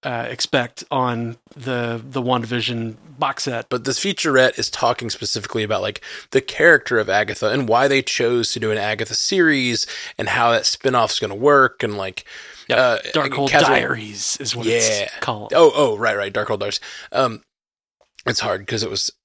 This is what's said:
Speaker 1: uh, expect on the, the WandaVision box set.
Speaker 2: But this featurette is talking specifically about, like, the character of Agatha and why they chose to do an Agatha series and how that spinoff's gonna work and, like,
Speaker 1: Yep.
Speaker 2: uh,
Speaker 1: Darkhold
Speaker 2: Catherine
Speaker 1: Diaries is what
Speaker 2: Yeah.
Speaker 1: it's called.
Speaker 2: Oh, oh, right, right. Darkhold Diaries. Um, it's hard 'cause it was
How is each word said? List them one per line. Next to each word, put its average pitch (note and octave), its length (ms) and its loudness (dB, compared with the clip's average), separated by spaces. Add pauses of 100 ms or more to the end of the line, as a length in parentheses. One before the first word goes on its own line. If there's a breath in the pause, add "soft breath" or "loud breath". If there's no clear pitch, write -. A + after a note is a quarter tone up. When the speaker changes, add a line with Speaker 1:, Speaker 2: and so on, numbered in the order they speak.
Speaker 1:
uh, A#2+ 260 -4
expect - 640 -4
on A#2+ 440 -2 (200)
the, A#2+ 520 -4
the C3 140 -4
WandaVision A#2 720 -2 (240)
box C#3 260 -2
set. A#2+ 240 -6
Speaker 2:
But B2 140 -4
this C3 160 -4
featurette C3+ 580 2
is - 140 -4
talking A#2+ 400 -2
specifically A2 540 -4
about, G2+ 180 -2
like, G2+ 180 -6 (300 loud breath)
the C3 100 4
character D3+ 600 4
of G#2 100 0
Agatha G#2 400 0
and B2+ 180 0
why A#2+ 200 4
they C#3 140 2
chose A#2+ 500 0
to A#2+ 80 -6
do A2 100 -2
an G#2+ 80 0
Agatha G#2+ 360 -4
series C#3 760 0 (280 loud breath)
and G#2 120 -6
how A#2 240 2
that A2 140 2
spinoff's B2 520 0
gonna G2 160 -4
work C3 480 4
and, G#2 140 -4
like, F#2+ 280 -8 (440 loud breath)
Speaker 1:
Yep. A#2+ 100 2
Speaker 2:
uh, B2 200 4 (140)
Speaker 1:
Darkhold C#3 360 0
Speaker 2:
Catherine C3+ 320 4
Speaker 1:
Diaries G#2+ 600 -6
is A#2+ 140 -4
what A#2 120 -6
Speaker 2:
Yeah. A2+ 100 2
Speaker 1:
it's G#2+ 440 0
called. G#2+ 340 -6
Speaker 2:
Oh, D#3+ 200 8
oh, B2+ 220 2
right, G#2+ 220 0
right. G2+ 140 -4
Darkhold G#2 280 -2
Diaries. G2+ 200 -4 (300 loud breath)
Um, B2 320 0 (840)
it's - 140 -2
hard G2 260 -4
'cause A2 180 -4
it F#2 60 -6
was - 200 -4 (140)